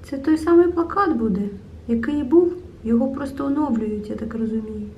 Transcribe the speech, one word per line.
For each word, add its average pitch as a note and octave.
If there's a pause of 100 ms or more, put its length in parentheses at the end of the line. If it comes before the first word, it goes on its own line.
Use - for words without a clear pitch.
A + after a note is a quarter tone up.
Це C#4
той D#4
самий E4+
плакат E4+
буде, G3+ (380)
який A#3
і C#4+
був. E4+ (300)
Його A#3
просто C#4
оновлюють, A3
я A3
так A3+
розумію. G#3+ (100)